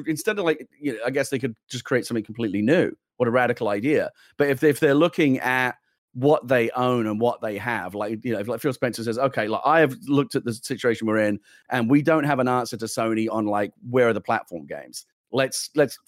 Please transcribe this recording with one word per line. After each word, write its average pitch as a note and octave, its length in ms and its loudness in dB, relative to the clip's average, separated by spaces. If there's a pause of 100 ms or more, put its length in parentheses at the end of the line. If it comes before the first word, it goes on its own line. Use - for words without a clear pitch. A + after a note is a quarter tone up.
instead G3+ 320 -2
of, F#3 60 -2
like, D#3 220 0 (140)
you C#3 120 -2
know, G#2+ 120 -8
I C3 60 0
guess C3+ 180 -2
they C#3 80 -2
could A#2 180 -4 (140)
just B2 140 -8
create B2 240 0
something A#2 160 -2
completely G#2 400 -2
new. C3+ 280 4 (260)
What B2 100 2
a A#2 40 2
radical B2 380 2
idea. G#2 400 0 (280)
But C#3+ 100 2
if, C3+ 160 0
if D3 160 4
they're C#3+ 160 4
looking D3+ 420 4
at B2+ 380 0 (380)
what C#3 340 2
they A#2+ 240 2
own B2 340 0
and G#2+ 160 -2
what A#2+ 200 0
they G#2+ 180 -6
have, G#2 340 -6
like, G#2+ 320 -6
you A#2+ 80 -2
know, G#2 60 -2
if, G2+ 80 -6
like, A#2+ 120 -6
Phil C#3 140 -2
Spencer A#2+ 300 -6
says, A2+ 160 -4
"Okay, B2 280 -2
like, A2 160 -4
I D#3 180 4
have C3 140 2 (120)
looked C#3 260 0
at B2 120 -4
the A#2 80 -2
situation A2+ 520 -2
we're A2 140 2
in, G#2 200 0 (300)
and A#2+ 220 0
we D3 100 6
don't D#3+ 220 2
have C#3+ 160 2
an B2+ 80 0
answer B2 300 -2
to A2 80 -8
Sony A2 460 -2
on, A2 140 -2
like, G#2 260 -2 (160)
where B2 200 4
are A2+ 60 2
the G2 80 -4
platform F2+ 440 -4
games. C#2+ 400 -14 (260)
Let's, C3 440 -2
let's D3+ 320 2